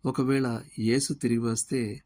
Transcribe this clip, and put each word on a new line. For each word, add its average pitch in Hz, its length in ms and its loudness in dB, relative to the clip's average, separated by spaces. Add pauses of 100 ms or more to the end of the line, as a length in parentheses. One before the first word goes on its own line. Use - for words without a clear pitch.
ఒకవేళ 131 560 0 (160)
యేసు 120 340 2
తిరిగి 120 260 0
వస్తే 117 680 -4